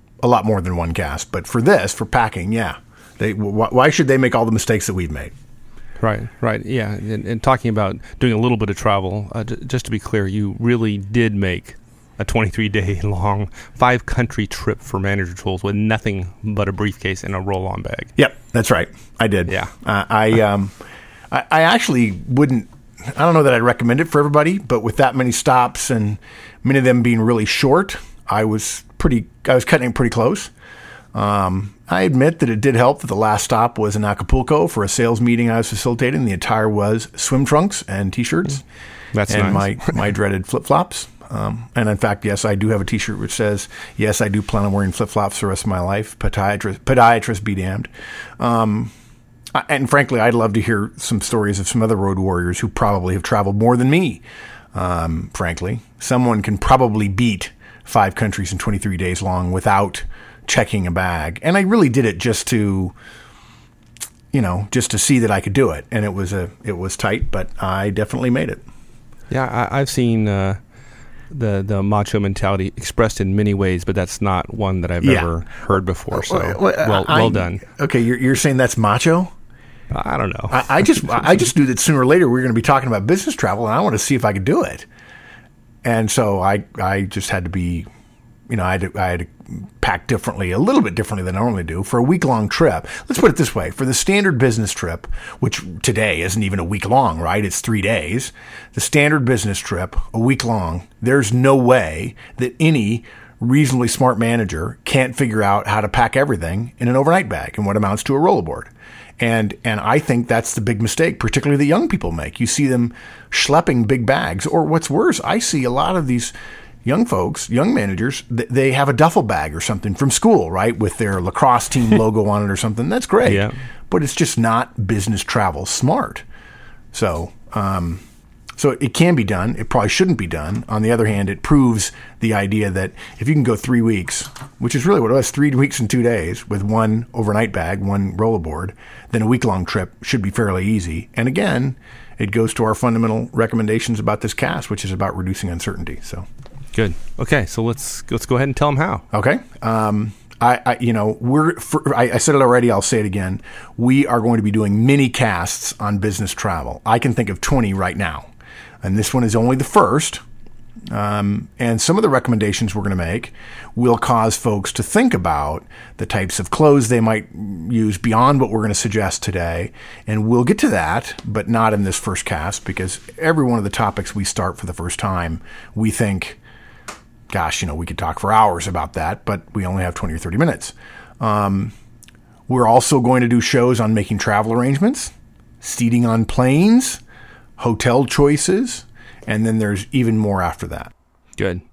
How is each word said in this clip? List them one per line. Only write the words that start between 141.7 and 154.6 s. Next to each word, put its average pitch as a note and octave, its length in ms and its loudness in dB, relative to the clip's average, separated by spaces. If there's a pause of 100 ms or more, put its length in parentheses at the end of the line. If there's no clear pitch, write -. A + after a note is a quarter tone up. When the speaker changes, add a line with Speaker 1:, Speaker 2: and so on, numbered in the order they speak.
Speaker 1:
it G#2 120 -2
goes A2+ 220 0
to A#2 100 -2
our A2 120 2
fundamental A2+ 580 0
recommendations A2+ 640 -2
about G#2+ 220 -2
this A2 140 -4
cast, - 340 -4
which G2+ 160 -6
is F#2+ 60 -6
about F#2+ 260 -4
reducing F#2 320 -4
uncertainty. E2+ 540 -6
So. F2+ 240 -12 (460)
Speaker 2:
Good. G#2 200 0 (260)
Okay, A#2+ 260 0
so - 180 -6
let's, - 480 -6
let's A#2 140 -2
go B2+ 100 0
ahead C3+ 140 2
and B2+ 80 -6
tell D3 100 2
'em C#3+ 100 0
how. D#3+ 240 -2 (120)
Speaker 1:
Okay. B2+ 260 2 (220)
Um, G#2+ 520 0 (280)
I, B2 240 4
I, B2 160 0
you A#2 100 2
know, G#2+ 300 0
we're, D3 380 2
for, - 360 -2
I, A#2+ 80 4 (100)
I B2+ 60 2
said D3+ 160 4
it C#3 60 6
already, B2 300 6
I'll G2+ 100 2
say - 180 0
it G#2+ 60 2
again. F#2+ 360 -4 (360)
We C3 300 4
are A#2+ 140 2
going A2+ 160 4
to G#2 60 2
be G#2 80 0
doing G#2+ 340 2